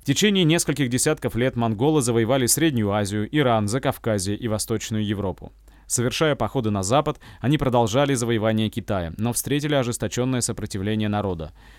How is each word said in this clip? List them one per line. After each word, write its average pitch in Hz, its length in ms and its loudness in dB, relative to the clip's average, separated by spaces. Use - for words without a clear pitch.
В - 40 -20
течение 190 380 4
нескольких 156 460 2
десятков 127 480 0
лет 123 180 0
монголы 117 480 2
завоевали 117 440 2
Среднюю 123 440 2
Азию, 104 400 0
Иран, 120 380 2
Закавказье 107 680 -2
и 117 140 -6
Восточную 107 580 -2
Европу. 98 460 -4
Совершая 131 480 0
походы 113 360 -2
на 98 120 0
запад, 139 380 0
они 139 180 2
продолжали 127 560 2
завоевание 110 540 0
Китая, 92 500 -4
но 113 140 -2
встретили 147 420 -2
ожесточённое 123 640 -2
сопротивление 107 680 -2
народа. 95 440 -4